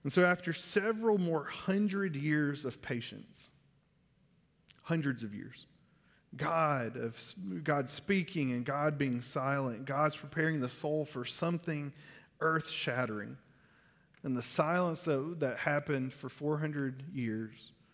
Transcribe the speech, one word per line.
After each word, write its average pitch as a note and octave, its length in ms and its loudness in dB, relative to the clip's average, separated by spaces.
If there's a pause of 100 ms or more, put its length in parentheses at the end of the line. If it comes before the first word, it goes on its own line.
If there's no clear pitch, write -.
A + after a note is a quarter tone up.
And C#3+ 120 -2
so F3+ 100 8
after F3 300 2
several G#3+ 640 2
more E3 260 2
hundred G3 720 0
years D3 480 2
of B2 180 -4
patience, - 720 -8 (1300)
hundreds C#3 400 0
of G#2 120 -8
years, G2 300 -12 (720)
God, D3 580 2
of A#2 200 -4
s-, - 180 -6 (300)
God C#3+ 260 2
speaking E3 600 0
and B2 140 0
God D3 320 2
being B2+ 240 2
silent, C3 640 -2
God's C#3+ 300 2
preparing D#3 440 0
the B2 100 0
soul D3+ 360 0
for B2 200 -6
something E3 680 -2 (460)
earth-shattering. B2+ 1000 0 (840)
And B2+ 160 -2
the A#2+ 40 -4
silence E3+ 640 2
that, D#3 340 0
that B2+ 200 0
happened C#3+ 540 0
for C3 160 -10
four D3+ 300 -2
hundred C#3 440 -4 (100)
years A2 580 -4 (220)